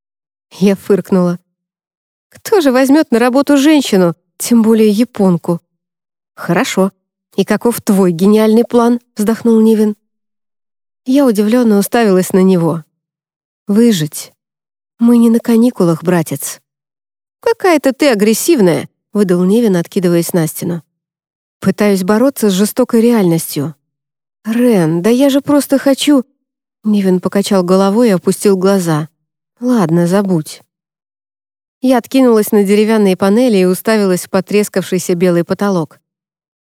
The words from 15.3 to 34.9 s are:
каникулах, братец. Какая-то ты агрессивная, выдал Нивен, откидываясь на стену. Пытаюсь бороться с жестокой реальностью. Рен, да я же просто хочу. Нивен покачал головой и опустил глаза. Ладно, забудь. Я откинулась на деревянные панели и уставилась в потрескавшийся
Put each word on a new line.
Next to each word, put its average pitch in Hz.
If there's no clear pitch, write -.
каникулах, 226
братец. 165
Какая-то 330
ты 294
агрессивная, 208
выдал 185
Нивен, 202
откидываясь 170
на 165
стену. 170
Пытаюсь 196
бороться 220
с 196
жестокой 220
реальностью. 165
Рен, 208
да 214
я 262
же 269
просто 285
хочу. 277
Нивен 190
покачал 202
головой 196
и 202
опустил 196
глаза. 175
Ладно, 175
забудь. 185
Я 254
откинулась 233
на 208
деревянные 208
панели 214
и 185
уставилась 185
в -
потрескавшийся 190